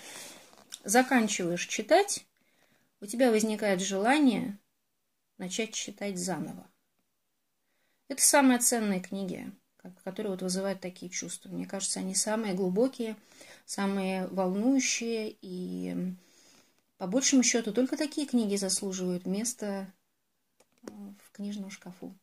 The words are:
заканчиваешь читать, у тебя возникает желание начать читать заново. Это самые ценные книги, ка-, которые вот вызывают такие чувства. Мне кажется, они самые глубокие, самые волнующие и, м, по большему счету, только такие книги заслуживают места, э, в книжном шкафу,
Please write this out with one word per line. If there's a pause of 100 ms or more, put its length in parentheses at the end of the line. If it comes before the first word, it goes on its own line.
(840)
заканчиваешь
читать, (760)
у
тебя
возникает
желание (800)
начать
читать
заново. (1400)
Это
самые
ценные
книги, (260)
ка-, (100)
которые
вот
вызывают
такие
чувства.
Мне
кажется,
они
самые
глубокие, (480)
самые
волнующие (100)
и,
м, (800)
по
большему
счету,
только
такие
книги
заслуживают
места, (880)
э, (340)
в
книжном
шкафу,